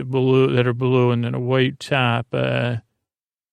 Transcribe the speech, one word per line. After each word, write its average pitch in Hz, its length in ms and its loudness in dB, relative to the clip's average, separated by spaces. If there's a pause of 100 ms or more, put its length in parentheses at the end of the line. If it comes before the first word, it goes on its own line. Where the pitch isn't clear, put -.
blue, 131 500 2
that 123 120 2
are 123 80 -2
blue, 123 360 2
and 120 120 0
then 120 120 -4
a 131 60 -4
white 131 380 0
top, 120 540 -2
uh, 127 440 -2 (760)